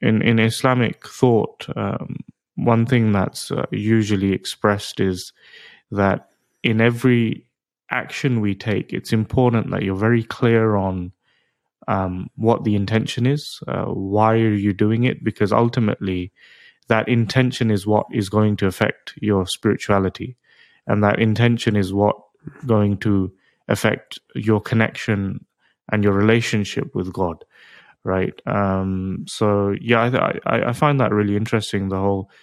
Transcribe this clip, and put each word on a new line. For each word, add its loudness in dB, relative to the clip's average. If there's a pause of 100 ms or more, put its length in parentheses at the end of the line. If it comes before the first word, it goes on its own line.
in, 2
in 2
Islamic 0
thought, 0 (100)
um, -6 (360)
one 4
thing 4
that's, -2
uh, -4
usually 2
expressed -2
is -2 (560)
that 0 (320)
in 2
every 2 (440)
action -2
we 0
take, -4
it's -8
important 2
that -2
you're -2
very 2
clear 2
on, -2 (760)
um, -4
what 0
the 2
intention 0
is, -4
uh, -4
why 2
are 2
you 0
doing 2
it? -2
Because -2
ultimately, 0 (560)
that 0
intention 2
is 0
what 2
is -2
going 2
to 0
affect -2
your 0
spirituality, -2 (480)
and 0
that 2
intention 2
is 0
what 2 (500)
going 2
to 0 (360)
affect -4 (160)
your 0
connection -2 (480)
and 2
your 4
relationship 0
with -4
God, -4 (600)
right? -2 (120)
Um, -2
so 0
yeah, -2
I, -2
I, -2
I -4
find 0
that 0
really 0
interesting, -2
the -2
whole, -2 (140)